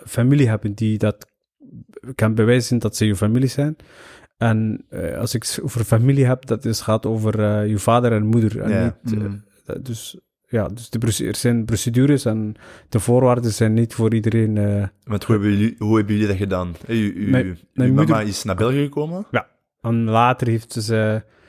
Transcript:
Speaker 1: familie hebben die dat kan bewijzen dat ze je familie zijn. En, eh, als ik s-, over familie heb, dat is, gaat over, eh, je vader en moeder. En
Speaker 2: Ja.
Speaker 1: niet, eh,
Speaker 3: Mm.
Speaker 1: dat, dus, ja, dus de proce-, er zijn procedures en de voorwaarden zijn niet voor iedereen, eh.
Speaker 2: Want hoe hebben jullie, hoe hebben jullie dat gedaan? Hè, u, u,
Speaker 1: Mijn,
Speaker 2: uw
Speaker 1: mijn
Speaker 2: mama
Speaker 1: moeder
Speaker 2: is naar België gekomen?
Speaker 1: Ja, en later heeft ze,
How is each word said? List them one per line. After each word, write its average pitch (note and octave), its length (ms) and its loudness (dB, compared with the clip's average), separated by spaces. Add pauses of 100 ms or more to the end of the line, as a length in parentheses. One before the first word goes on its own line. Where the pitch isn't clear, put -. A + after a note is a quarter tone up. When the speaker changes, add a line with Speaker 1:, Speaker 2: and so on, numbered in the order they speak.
Speaker 1:
familie C3 440 2
hebben G#2+ 240 -2
die G#2+ 240 -2
dat - 340 -4 (840)
kan A2+ 200 0
bewijzen A#2+ 440 2
dat A2 160 -4
ze A2 100 0
je G#2 100 2
familie A#2 320 2
zijn. D3 280 -2 (640)
En, A2 520 0
eh, E2 280 -6
als - 180 -4
ik A#2 80 -6
s-, - 180 -8
over A#2 220 -4
familie C3 420 4
heb, B2+ 200 0
dat A2+ 200 -4
is, A2+ 160 -2
gaat A2 240 0
over, A2 380 0
eh, G#2 260 0
je G#2+ 100 0
vader A#2+ 320 2
en G#2 140 2
moeder. G#2+ 360 2
En G#2 80 -2
Speaker 2:
Ja. A#2 340 0
Speaker 1:
niet, A#2 100 -4
eh, G#2+ 60 -2
Speaker 3:
Mm. G2+ 240 -6 (220)
Speaker 1:
dat, - 200 -10
dus, A#2+ 340 -12 (280)
ja, G#2+ 200 -2
dus A2+ 220 -12
de - 80 -6
proce-, A2+ 300 -2
er - 80 -4
zijn A#2 300 0
procedures B2+ 600 2
en A2 300 -2 (340)
de A2+ 100 0
voorwaarden A#2+ 520 2
zijn A2 220 2
niet A2+ 200 2
voor A2+ 200 0
iedereen, A2 440 0
eh. G2+ 300 0 (160)
Speaker 2:
Want G#2 200 -6
hoe A2+ 120 2
hebben G#2 220 2
jullie, A2+ 200 0
hoe G#2+ 200 2
hebben G#2 160 0
jullie G#2 160 0
dat F#2+ 80 -2
gedaan? F#2 380 -4 (100)
Hè, A2+ 80 -6
u, G#2+ 220 0
u, G2+ 140 -2
Speaker 1:
Mijn, B2+ 160 2
Speaker 2:
uw F#2 80 -8 (200)
Speaker 1:
mijn B2+ 200 2
Speaker 2:
mama C#3+ 140 4
Speaker 1:
moeder A2 200 2
Speaker 2:
is G2 160 -6
naar F#2+ 120 -2
België B2+ 280 0
gekomen? D#3 480 -6
Speaker 1:
Ja, A2+ 160 -4 (340)
en A#2 220 -2
later A#2 440 2
heeft A2+ 240 -2
ze, A2 520 -2 (260)